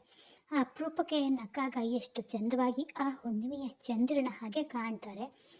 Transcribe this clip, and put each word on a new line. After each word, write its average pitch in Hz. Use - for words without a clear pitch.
ಅಪರೂಪಕ್ಕೆ 302
ನಕ್ಕಾಗ 254
ಎಷ್ಟು 233
ಚಂದವಾಗಿ 247
ಆ 277
ಹುಣ್ಣಿಮೆಯ 254
ಚಂದ್ರನ 254
ಹಾಗೆ 226
ಕಾಣ್ತಾರೆ. 226